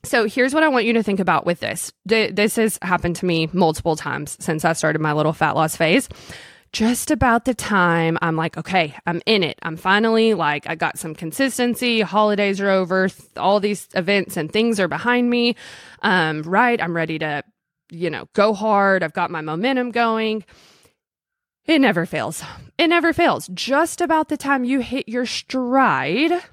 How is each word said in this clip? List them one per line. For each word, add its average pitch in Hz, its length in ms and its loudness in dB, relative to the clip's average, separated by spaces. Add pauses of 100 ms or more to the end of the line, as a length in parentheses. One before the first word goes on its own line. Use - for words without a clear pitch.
So 233 220 0
here's 254 260 0
what 311 100 2
I 320 60 4
want 254 160 2
you 233 80 2
to 226 100 2
think 196 160 -2
about 175 280 0
with 175 140 -2
this. - 320 -8 (140)
Th-, 220 240 0
this 208 260 0
has 220 260 0
happened 175 340 -2
to - 80 -8
me 160 300 0
multiple 165 420 2
times 147 420 -8
since - 280 -2
I 160 80 2
started 156 260 -2
my 151 140 0
little 151 180 0
fat 151 200 0
loss 160 240 0
phase. 175 340 2 (640)
Just 226 360 0
about 240 360 2
the 254 80 0
time 170 640 2
I'm 165 160 0
like, 160 220 -4
"Okay, 160 360 -2 (120)
I'm 170 180 -4
in 202 200 2
it. - 180 -6
I'm 160 160 -8
finally, 220 560 2
like, 147 340 -2
I 165 60 -4
got 160 240 -4
some 160 160 -10
consistency. 240 880 0
Holidays 202 580 2
are 196 100 0
over. 185 380 2
Th-, - 300 -12
all 196 220 2
these 202 340 -4
events 190 420 0
and - 160 -4
things 220 260 2
are 185 100 2
behind 240 420 0
me. 240 260 2 (460)
Um, 160 400 2
right. 226 400 2
I'm 170 120 -4
ready 165 240 -2
to, 151 260 -4 (460)
you 170 200 -4
know, - 240 -10
go 214 180 4
hard. 196 500 2
I've 160 120 -6
got 175 160 -2
my 165 100 -6
momentum 240 500 -2
going." 220 540 0 (1200)
It 311 160 4
never 180 260 2
fails. 151 360 -6 (340)
It 339 120 4
never 330 240 2
fails. 262 420 2
Just 233 460 0
about 320 280 0
the 302 80 -2
time 277 280 -2
you 262 160 0
hit 247 280 -6
your 247 180 -4
stride 247 1080 0 (200)